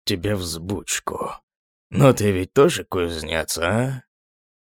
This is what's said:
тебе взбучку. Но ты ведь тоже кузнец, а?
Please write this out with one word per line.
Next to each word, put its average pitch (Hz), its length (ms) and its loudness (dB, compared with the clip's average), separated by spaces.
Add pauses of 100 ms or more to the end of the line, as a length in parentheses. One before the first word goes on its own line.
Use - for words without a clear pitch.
тебе 101 320 -2
взбучку. 87 960 -6 (580)
Но 135 240 6
ты 101 180 2
ведь 92 220 -2
тоже 139 300 4
кузнец, 80 760 -4
а? 117 460 -2 (580)